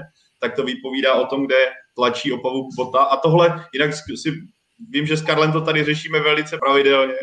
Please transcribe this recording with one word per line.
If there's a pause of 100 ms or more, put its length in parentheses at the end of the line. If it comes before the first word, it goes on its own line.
(400)
tak
to
vypovídá
o
tom,
kde (300)
tlačí
Opavu
Bota.
A
tohle,
jinak
s-,
si, (580)
vím,
že
s
Karlem
to
tady
řešíme
velice
pravidelně